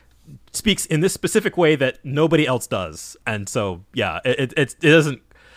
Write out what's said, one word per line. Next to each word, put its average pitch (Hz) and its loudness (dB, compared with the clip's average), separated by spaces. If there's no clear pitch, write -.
speaks - 0
in 156 0
this 180 0
specific 180 -2
way 156 4
that 131 -2
nobody 151 2
else 123 -2
does." 87 -8
And 107 -6
so, 98 -4
yeah, 92 -4
it, 123 0
it, 127 -2
it, - -2
it 147 4
doesn't 147 4